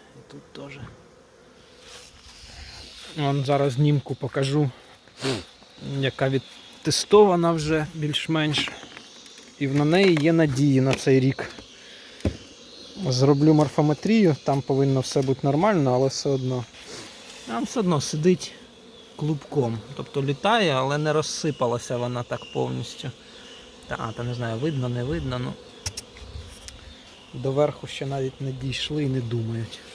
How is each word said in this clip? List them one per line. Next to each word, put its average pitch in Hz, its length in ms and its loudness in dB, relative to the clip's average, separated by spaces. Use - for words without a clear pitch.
І 131 160 -20
тут 143 100 -18
теж. 139 260 -16
Вон 143 280 0
зараз 139 280 2
знімку 143 420 2
покажу, 139 540 0
яка 135 300 0
відтестована 170 1200 4
вже 156 420 0
більш-менш. 151 760 0
І 143 80 -2
на 143 180 2
неї 175 360 6
є 165 120 4
надії 143 480 4
на 131 120 4
цей 135 260 4
рік. 131 300 0
Зроблю 139 460 6
морфометрію, 151 880 4
там 139 180 0
повинно 135 380 2
все 139 220 0
бути 135 220 0
нормально, 151 500 2
але 131 140 4
все - 220 -2
одно. 127 360 -2
Там 233 180 -4
все - 140 -4
одно 180 220 2
сидить 170 500 2
клубком. 139 640 -2
Тобто 135 280 -6
літає, 180 480 2
але 135 260 0
не 151 160 0
розсипалася 135 840 -2
вона 120 260 -4
так - 180 -8
повністю. 127 580 -6
Та, 120 300 -6
та 120 60 -6
не 120 100 -4
знаю, 117 260 -4
видно, 135 300 -2
не 123 140 -2
видно, 135 360 -4
ну. 131 140 -6
До 131 180 -2
верху 143 360 0
ще - 180 -8
навіть 135 360 -4
не 135 100 -4
дійшли 131 520 -4
і 135 60 0
не 131 120 0
думають. 113 580 -4